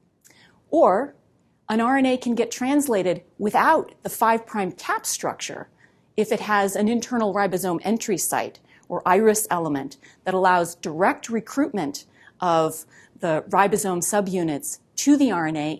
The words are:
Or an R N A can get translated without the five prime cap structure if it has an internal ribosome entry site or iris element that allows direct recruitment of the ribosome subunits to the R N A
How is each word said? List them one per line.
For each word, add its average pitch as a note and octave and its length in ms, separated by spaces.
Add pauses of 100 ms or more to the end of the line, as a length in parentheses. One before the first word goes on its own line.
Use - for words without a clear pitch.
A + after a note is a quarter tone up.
(720)
Or C4+ 440 (540)
an A3 120
R B3 160
N C4 100
A B3+ 100
can B3 180
get A#3 160
translated B3 720 (160)
without A3 640
the F#3+ 80
five A3+ 360
prime F#3+ 260
cap - 340
structure - 640 (480)
if G#3+ 160
it G#3 80
has G3 340
an G#3 140
internal A3+ 460
ribosome F#3 500
entry G#3 340
site A#2 400 (300)
or - 180
iris G#3+ 440
element D3+ 460 (280)
that F#3 100
allows F3+ 400
direct F#3 540
recruitment A3 760 (360)
of E3 440 (340)
the D#3+ 300
ribosome F#3+ 520
subunits F3 800 (180)
to C#4+ 200
the C4+ 140
R E3+ 160
N D#3 100
A D3+ 240